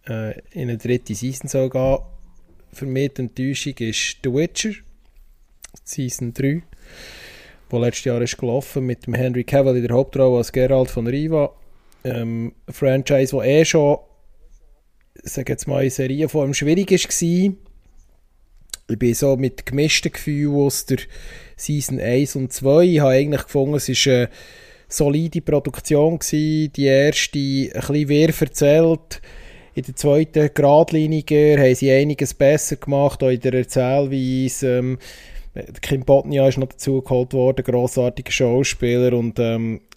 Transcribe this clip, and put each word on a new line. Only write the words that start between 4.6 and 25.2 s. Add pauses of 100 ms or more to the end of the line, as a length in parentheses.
Season
drei, (1080)
wo
letztes
Jahr
ist
gelaufen
mit
dem
Henry
Cavill
in
der
Hauptrolle
als
Geralt
von
Riva. (520)
Ähm, (140)
ein
Franchise,
wo
eh
schon, (1200)
ich
sag
jetzt
mal,
in
Serienform
schwierig
ist
gsi. (1300)
Ich
bin
so
mit
gemischten
Gefühlen
aus
der (580)
Season
eins
und
zwei.
Ich
habe
eigentlich
gefunden,
es
ist
eine (600)
solide